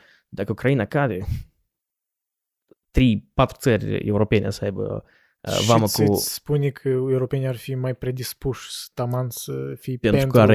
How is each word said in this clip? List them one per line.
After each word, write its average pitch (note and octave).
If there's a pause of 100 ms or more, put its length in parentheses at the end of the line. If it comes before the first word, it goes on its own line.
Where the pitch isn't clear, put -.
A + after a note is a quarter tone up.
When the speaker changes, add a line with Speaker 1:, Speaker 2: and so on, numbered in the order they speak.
(280)
Speaker 1:
Dacă G2+
Ucraina B2
cade, G#2 (1700)
trei, A#2+
patru C3
țări G#2 (100)
europene G#2
să -
aibă, G2+ (360)
uh, -
Speaker 2:
Și -
Speaker 1:
vamă A2+
Speaker 2:
ți-, G#2+
Speaker 1:
cu G2+
Speaker 2:
ți -
spune C#3+
că -
europenii C3
ar C3
fi C3
mai B2+
predispuși -
să -
taman B2
să C3+
fie B2+
Speaker 1:
Pentru A#2
Speaker 2:
pentru C3
Speaker 1:
că A#2+
ar, G#2+